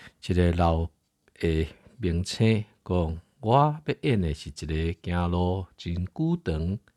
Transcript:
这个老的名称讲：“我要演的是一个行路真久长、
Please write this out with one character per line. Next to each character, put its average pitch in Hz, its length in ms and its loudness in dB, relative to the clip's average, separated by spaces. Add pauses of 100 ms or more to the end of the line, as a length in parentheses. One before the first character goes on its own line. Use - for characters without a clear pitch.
(220)
这 - 100 -2
个 87 200 4
老 82 360 2 (460)
的 80 320 0 (320)
名 87 240 0
称 110 420 0 (200)
讲 82 360 0 (200)
：“我 143 440 2
要 143 180 -4
演 120 180 2
的 80 120 0
是 - 180 -10
一 76 160 -12
个 80 360 -2
行 87 300 -2
路 90 340 0 (100)
真 87 300 -4
久 165 380 -4
长、 85 340 -2 (180)